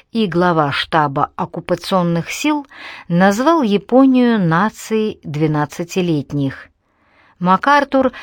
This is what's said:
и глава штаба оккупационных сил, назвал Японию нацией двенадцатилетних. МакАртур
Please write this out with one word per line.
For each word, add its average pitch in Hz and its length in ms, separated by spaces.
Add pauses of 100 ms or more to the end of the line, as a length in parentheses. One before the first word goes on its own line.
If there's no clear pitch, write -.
(120)
и 220 160
глава 165 420
штаба 143 640
оккупационных 175 960
сил, 294 340 (440)
назвал 202 540
Японию 247 760
нацией 208 880
двенадцатилетних. 151 1400 (720)
МакАртур 262 720 (100)